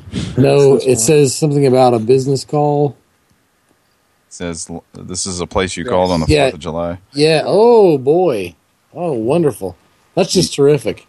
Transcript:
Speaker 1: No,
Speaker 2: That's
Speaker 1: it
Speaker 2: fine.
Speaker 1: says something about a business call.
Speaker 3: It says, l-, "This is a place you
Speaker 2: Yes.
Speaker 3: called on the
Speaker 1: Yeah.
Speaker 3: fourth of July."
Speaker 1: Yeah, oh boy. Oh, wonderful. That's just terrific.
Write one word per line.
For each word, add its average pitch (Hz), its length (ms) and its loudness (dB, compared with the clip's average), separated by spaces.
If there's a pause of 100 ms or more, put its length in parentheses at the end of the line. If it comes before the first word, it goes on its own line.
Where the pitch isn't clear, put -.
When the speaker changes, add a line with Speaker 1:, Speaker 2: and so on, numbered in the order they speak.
(360)
Speaker 1:
No, 139 380 4
Speaker 2:
That's 117 100 0
Speaker 1:
it 131 40 0
Speaker 2:
fine. 123 100 2
Speaker 1:
says 147 360 2
something 143 320 0
about 127 280 4
a 113 40 0
business 131 460 0
call. 147 540 -2 (1300)
Speaker 3:
It - 60 -20
says, 85 340 -10
l-, 85 240 -14
"This 90 320 -12
is 90 160 -8
a 82 60 -4
place 95 320 -4
you 85 60 -8
Speaker 2:
Yes. 82 60 -8
Speaker 3:
called 92 200 2
on 85 100 0
the 78 80 -2
Speaker 1:
Yeah. - 160 2
Speaker 3:
fourth 127 100 -2
of 76 60 -16
July." 85 380 -8 (160)
Speaker 1:
Yeah, 151 320 0
oh 202 500 4
boy. 131 580 -2 (380)
Oh, 165 200 -8
wonderful. 120 640 -2 (380)
That's 185 160 0
just 170 220 0
terrific. 139 560 0